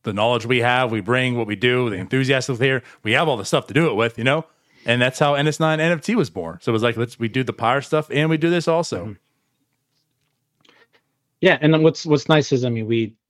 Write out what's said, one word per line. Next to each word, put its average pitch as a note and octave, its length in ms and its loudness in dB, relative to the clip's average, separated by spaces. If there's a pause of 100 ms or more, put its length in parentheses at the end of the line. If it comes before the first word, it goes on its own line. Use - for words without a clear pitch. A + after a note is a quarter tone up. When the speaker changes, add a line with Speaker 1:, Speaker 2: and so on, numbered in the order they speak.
Speaker 1:
the A2 120 -4
knowledge A2+ 320 0
we B2 140 2
have, B2 300 0
we A2 120 -2
bring B2 340 0
what A#2 100 -4
we G#2 80 -6
do, B2 360 0
the G2 60 -4
enthusiasm C3 600 -2
here, C3 260 0 (200)
we G#2+ 100 -2
have D#3 160 2
all C3+ 80 0
the G2+ 80 -8
stuff - 220 -2
to - 80 -8
do D#3 160 2
it - 40 -2
with, A2+ 220 0
you A2+ 80 -6
know? D3+ 220 0 (400)
And B2 160 2
that's B2+ 160 0
how C#3+ 160 4
N C#3+ 120 0
S D3+ 140 -2
nine D#3 180 2
N D#3+ 140 0
F D#3+ 80 -2
T G#3 160 -2
was F3 140 0
born. E2+ 320 -10
So B2 100 0
it - 0 -
was A2 100 0
like, A#2+ 140 0
"Let's, A#2 220 -6
we A2+ 100 -4
do B2+ 160 -2
the A#2+ 80 -4
Pirate A#2+ 300 0
stuff D3+ 280 -2
and D#3 200 0
we D#3+ 80 0
do D#3+ 100 0
this E3+ 180 0
also." D#3+ 360 -2
Speaker 2:
Mm-hmm. G#2+ 100 -10 (2250)
Yeah, E3+ 180 4
and D3+ 140 4
then D#3 80 4
what's, D#3+ 220 2
what's D3+ 240 2
nice D3+ 240 2
is, B2 120 0
I B2 60 -2
mean, A2+ 160 -4
we, A2+ 280 -2 (140)